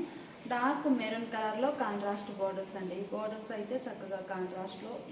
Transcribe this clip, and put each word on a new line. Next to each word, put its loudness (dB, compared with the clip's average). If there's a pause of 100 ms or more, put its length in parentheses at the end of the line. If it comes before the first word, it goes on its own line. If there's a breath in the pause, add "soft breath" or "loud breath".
(480 loud breath)
డార్క్ 4
మెరూన్ 4
కలర్లో 2
కాంట్రాస్ట్ 0
బోర్డర్స్ 0
అండి. -2
బోర్డర్స్ -2
అయితే -2
చక్కగా -4
కాంట్రాస్ట్లో -4 (120)